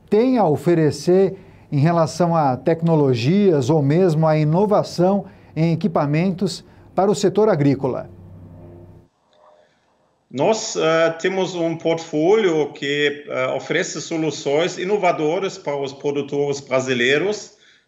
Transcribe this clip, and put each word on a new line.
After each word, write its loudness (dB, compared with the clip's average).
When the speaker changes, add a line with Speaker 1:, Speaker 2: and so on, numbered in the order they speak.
Speaker 1:
tem 2
a 4
oferecer 2
em 0
relação 2
a 2
tecnologias 2
ou 4
mesmo 2
a 4
inovação 0
em 0
equipamentos -2
para 2
o 2
setor 2
agrícola? 0
Speaker 2:
Nós, -2
eh, 2
temos -4
um -2
portfólio 0
que, -4
eh, -4
oferece -4
soluções -2
inovadoras -2
para -6
os -6
produtores -4
brasileiros. -2